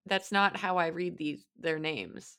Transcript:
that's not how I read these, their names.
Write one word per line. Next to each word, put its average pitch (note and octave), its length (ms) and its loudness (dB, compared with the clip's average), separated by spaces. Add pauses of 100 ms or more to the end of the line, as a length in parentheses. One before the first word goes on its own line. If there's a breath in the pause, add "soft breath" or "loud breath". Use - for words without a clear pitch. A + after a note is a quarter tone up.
that's F#3+ 260 0
not G3+ 240 4
how F#3 220 0
I E3+ 100 4
read F3 300 -2
these, D3 260 -4 (140)
their D#3+ 200 0
names. D3 600 -6